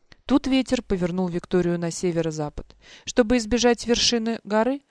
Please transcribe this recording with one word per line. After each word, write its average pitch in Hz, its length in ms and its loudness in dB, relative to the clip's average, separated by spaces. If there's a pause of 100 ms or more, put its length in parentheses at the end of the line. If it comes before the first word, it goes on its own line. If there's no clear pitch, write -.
(240)
Тут 269 220 2
ветер 254 340 2
повернул 180 480 -2
Викторию 175 500 0
на 170 120 -4
северо-запад. 160 840 -4 (300)
Чтобы 247 320 2
избежать 233 500 0
вершины 226 580 0
горы 226 360 0 (100)